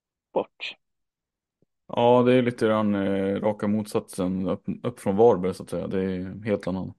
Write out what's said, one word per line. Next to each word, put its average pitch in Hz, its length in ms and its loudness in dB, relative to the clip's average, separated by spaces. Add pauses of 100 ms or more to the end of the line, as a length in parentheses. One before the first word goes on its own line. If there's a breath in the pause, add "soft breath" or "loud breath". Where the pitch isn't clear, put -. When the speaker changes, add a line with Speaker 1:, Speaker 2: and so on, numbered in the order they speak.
(320)
Speaker 1:
bort. - 440 -8 (1080)
Speaker 2:
Ja, 120 360 4
det 123 120 4
är 127 80 4
lite 120 240 0
grann, 107 280 2
eh, 98 460 -2
raka 107 260 -2
motsatsen 101 840 -4
upp, 92 140 -4 (200)
upp - 180 -8
från - 160 -2
Varberg, 92 380 4
så - 80 -14
att - 80 -16
säga. 85 160 -6
Det 95 160 -4
är 95 420 -6
helt 104 220 -2
annan. 92 320 -6